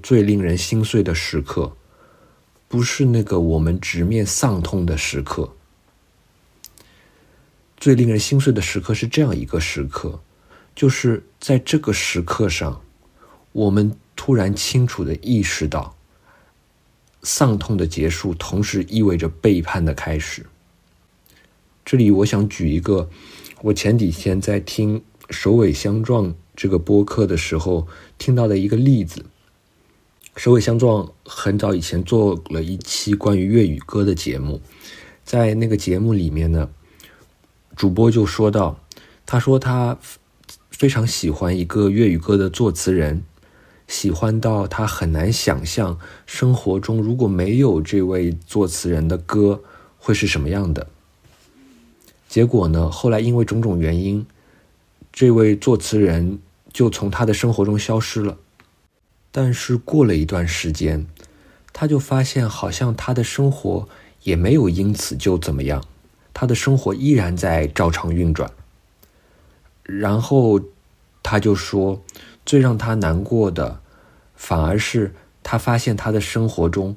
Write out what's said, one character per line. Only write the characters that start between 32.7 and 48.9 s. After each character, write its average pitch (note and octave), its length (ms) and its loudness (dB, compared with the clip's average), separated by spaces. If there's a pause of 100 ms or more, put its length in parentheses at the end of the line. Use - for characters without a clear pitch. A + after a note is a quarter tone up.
期 - 360 -4
关 G2+ 260 0
于 F#2 60 0
粤 G#2+ 200 4
语 D2 140 -2
歌 G2+ 240 -2
的 G2 100 4
节 C2+ 240 -4
目， C#2+ 240 -6 (600)
在 A#2 300 0
那 A2+ 120 0
个 A2 120 0
节 F2+ 200 0
目 A2+ 160 2
里 F2 160 0
面 D#2+ 220 0
呢， D#2 180 0 (1080)
主 G2 140 2
播 A2 220 4
就 A2 120 4
说 G#2 280 0
到， F#2+ 280 -2 (460)
他 B2 140 -2
说 C3 180 4
他 B2 400 -2 (720)
非 - 180 0
常 A#2 200 0
喜 - 240 -2
欢 F2+ 260 -2
一 F2 80 -2
个 G2+ 240 2
粤 G#2+ 180 4
语 E2+ 120 2
歌 G2+ 180 2
的 F#2+ 140 0
作 A2+ 200 0
词 F#2 220 -2
人， D#2+ 300 0 (640)
喜 - 240 -4
欢 A2 280 -2
到 G#2+ 280 0
他 - 180 -4
很 E2+ 260 -4
难 E2 220 0
想 D#2+ 320 -4
象 F2 320 -4 (300)
生 B2+ 260 2
活 F#2+ 260 0
中 A2 220 -2
如 A2+ 140 -2
果 B2 120 2
没 F#2+ 300 0
有 G#2 240 4
这 F#2+ 220 0
位 F2+ 280 0 (140)
作 G2+ 220 0
词 F2 240 -4